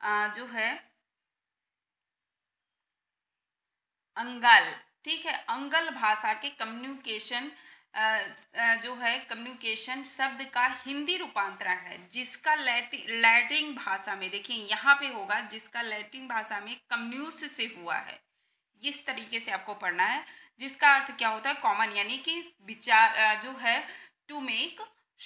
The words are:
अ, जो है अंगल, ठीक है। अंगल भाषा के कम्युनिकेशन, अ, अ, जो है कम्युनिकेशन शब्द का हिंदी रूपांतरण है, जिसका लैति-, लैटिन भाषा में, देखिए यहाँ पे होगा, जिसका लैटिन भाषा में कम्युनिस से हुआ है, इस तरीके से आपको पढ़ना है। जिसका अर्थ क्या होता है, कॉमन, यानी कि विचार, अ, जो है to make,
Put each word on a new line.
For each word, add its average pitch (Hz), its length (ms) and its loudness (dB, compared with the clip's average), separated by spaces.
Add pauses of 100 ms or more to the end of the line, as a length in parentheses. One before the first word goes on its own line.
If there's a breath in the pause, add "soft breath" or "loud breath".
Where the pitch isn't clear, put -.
अ, 208 260 2
जो 226 200 -10
है 233 440 -4 (3250)
अंगल, 226 600 8 (300)
ठीक 320 200 -4
है। 311 80 0
अंगल 285 560 -2
भाषा 220 440 0
के 247 160 -6
कम्युनिकेशन, 247 1040 -6 (420 loud breath)
अ, 214 80 -2 (540)
अ, 233 200 2
जो 233 200 -4
है 240 240 0
कम्युनिकेशन 240 840 -6
शब्द 269 400 -4
का 247 220 0
हिंदी 285 520 -4
रूपांतरण 196 600 -2
है, 175 320 -14
जिसका 254 460 -2
लैति-, 240 540 -2
लैटिन 233 640 4
भाषा 196 400 -4
में, 190 140 -8
देखिए 208 360 -8
यहाँ 226 300 6
पे 277 120 0
होगा, 208 320 -4
जिसका 226 420 -8
लैटिन 220 460 -8
भाषा 220 320 -4
में 226 200 -10 (100)
कम्युनिस 269 680 -6
से 226 80 -4
हुआ 175 300 -6
है, - 260 -10 (640)
इस 285 220 -8
तरीके 226 340 -6
से 226 120 -8
आपको 196 220 -4
पढ़ना 185 300 0
है। 262 220 0 (340 loud breath)
जिसका 277 340 4
अर्थ 269 240 2
क्या 226 120 2
होता 220 200 -2
है, 294 60 0
कॉमन, 214 360 2
यानी 208 260 -2
कि 330 440 -8
विचार, 220 540 4
अ, 214 260 4
जो 262 160 -10
है 240 300 0 (440 loud breath)
to 294 100 -8
make, 254 380 -4 (460)